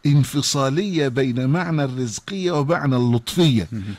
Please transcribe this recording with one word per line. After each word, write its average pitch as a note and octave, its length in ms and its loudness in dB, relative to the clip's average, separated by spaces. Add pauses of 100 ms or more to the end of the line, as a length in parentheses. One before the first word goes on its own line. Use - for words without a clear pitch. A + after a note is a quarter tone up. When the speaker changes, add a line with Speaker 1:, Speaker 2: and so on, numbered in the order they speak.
Speaker 1:
انفصالية C#3+ 1000 2
بين B2+ 420 0
معنى D#3+ 340 0
الرزقية C3 680 -4
ومعنى C#3+ 440 0
اللطفية، A#2+ 760 2
Speaker 2:
مهم. G#2+ 120 -8 (160)